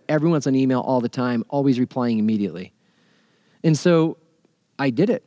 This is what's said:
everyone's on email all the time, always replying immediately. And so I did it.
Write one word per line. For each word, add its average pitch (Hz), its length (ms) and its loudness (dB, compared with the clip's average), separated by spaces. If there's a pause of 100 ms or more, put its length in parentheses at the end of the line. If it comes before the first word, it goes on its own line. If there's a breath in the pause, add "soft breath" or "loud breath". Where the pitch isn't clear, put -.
everyone's 151 380 0
on 135 80 2
email 131 260 2
all 131 180 0
the 120 100 -2
time, 123 380 -4
always 139 320 0
replying 120 380 -2
immediately. 101 560 -4 (880)
And 160 140 4
so 165 400 2 (600)
I 277 100 -2
did 143 200 0
it. - 180 -4